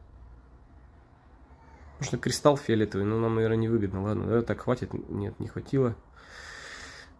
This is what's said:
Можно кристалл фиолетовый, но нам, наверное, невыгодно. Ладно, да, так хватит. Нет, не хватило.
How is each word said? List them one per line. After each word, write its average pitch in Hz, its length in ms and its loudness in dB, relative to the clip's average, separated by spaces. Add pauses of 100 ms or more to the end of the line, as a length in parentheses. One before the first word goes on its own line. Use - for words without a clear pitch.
(2000)
Можно 131 200 -4
кристалл 139 380 4
фиолетовый, 104 500 2
но 110 140 2
нам, 113 140 2
наверное, 113 240 4
невыгодно. 104 440 2
Ладно, 98 240 0
да, 117 160 4
так 101 200 -2
хватит. - 320 -2 (160)
Нет, 101 300 -4
не 104 80 -6
хватило. 120 460 0 (1200)